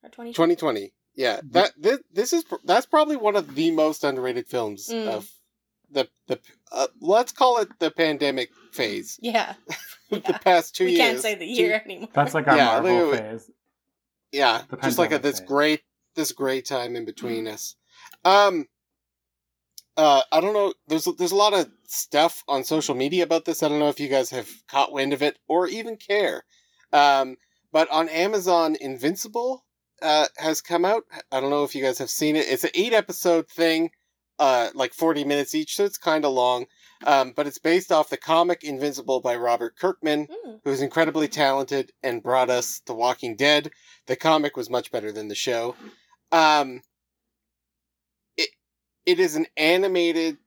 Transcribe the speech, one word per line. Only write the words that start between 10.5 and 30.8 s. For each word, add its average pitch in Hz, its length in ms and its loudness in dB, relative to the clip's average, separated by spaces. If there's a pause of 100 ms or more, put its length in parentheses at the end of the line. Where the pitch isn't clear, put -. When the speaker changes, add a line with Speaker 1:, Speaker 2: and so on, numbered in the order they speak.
Speaker 2:
two 185 100 0
Speaker 1:
We 170 120 2
can't - 160 4
Speaker 2:
years. 127 80 -6
Speaker 1:
say 214 140 -2
the 175 100 -12 (100)
Speaker 2:
Two 226 60 2
Speaker 1:
year 214 240 2
anymore. 196 280 -14
Speaker 3:
That's 147 200 2
like 147 140 0
our 143 100 6
Speaker 2:
Yeah, 135 80 6
Speaker 3:
Marvel 156 320 2
Speaker 2:
wait, 160 140 2
wait. 127 80 0
Speaker 3:
phase. 110 320 -12 (800)
Speaker 2:
Yeah, 127 360 2
Speaker 3:
The 127 100 -12
Speaker 2:
just 131 200 -2
like 165 140 2
a, 147 80 0
Speaker 3:
pandemic - 20 -4
Speaker 2:
this 139 180 -2
Speaker 3:
phase. - 80 -16
Speaker 2:
great, 147 340 0 (340)
this 156 160 -4
great 131 340 -4
time 120 300 -6
in 117 100 -8
between 113 400 -8
Speaker 1:
Mm. 107 80 -10
Speaker 2:
us. - 220 -14 (500)
Um, 190 400 4 (1300)
uh, 143 240 6 (100)
I 160 100 4
don't 202 120 -2
know. 202 200 0 (140)
There's, 156 180 -2 (140)
there's 175 120 -2
a 190 40 -2
lot 208 180 4
of 170 160 0 (160)
stuff - 640 -2
on 135 160 -2
social 151 320 -2
media 147 280 0
about 165 220 -2
this. 165 160 -4
I 160 60 0
don't 147 120 0
know 147 100 2
if 139 100 -6
you 143 80 -6
guys 131 240 0
have 123 180 -10 (180)
caught - 260 0
wind 196 200 -2
of 135 80 -4
it 147 160 -2 (100)
or 170 200 0
even 220 300 -8
care. 202 460 -2 (500)
Um, 139 420 4 (360)
but 156 200 4
on 156 180 0
Amazon, 175 720 0
Invincible, 190 840 -6 (380)
uh, 156 240 2 (120)
has 156 240 -4
come 170 240 -2